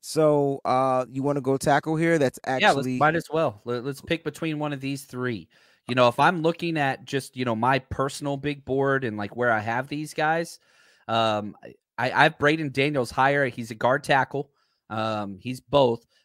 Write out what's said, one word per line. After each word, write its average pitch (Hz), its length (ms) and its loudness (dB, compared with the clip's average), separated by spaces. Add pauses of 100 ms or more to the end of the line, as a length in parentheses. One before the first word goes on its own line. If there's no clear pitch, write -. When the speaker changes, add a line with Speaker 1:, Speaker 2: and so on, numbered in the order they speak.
Speaker 1:
So, 147 640 2
uh, 127 440 2
you 135 120 -6
wanna 143 180 -2
go 135 160 0
tackle 151 400 0
here? 165 220 2
That's 135 280 0
Speaker 2:
Yeah, 131 100 -2
let's, 160 80 0 (140)
Speaker 1:
actually 127 200 -4
Speaker 2:
might 151 180 4
as 160 160 -4
well. 147 320 -2
Let, 120 220 -6
let's 139 160 -8
pick 165 200 -4
between 156 360 -6
one 147 160 -4
of 131 80 -10
these 135 220 -6
three. 123 440 -6 (400)
You 120 60 -4
know, 123 140 6
if - 120 0
I'm 160 220 4
looking 165 340 -2
at 135 300 -2
just, 135 320 -6
you 127 80 -2
know, 117 100 0
my 127 220 2
personal 143 580 -4
big 143 300 -8
board 135 360 0
and, 107 140 -4
like, 104 180 -8
where 120 160 0
I 110 100 2
have 117 280 -4
these 151 240 -8
guys, 160 460 -2 (500)
um, 110 480 0 (420)
I, 123 140 -2
I 113 120 4
have 156 140 2
Braden 151 340 0
Daniels 139 380 -2
higher. 139 380 2
He's 117 220 -10
a 117 40 -10
guard 131 300 2
tackle. 139 460 0 (400)
Um, 107 500 -4
he's 123 200 -8
both, 127 440 2 (200)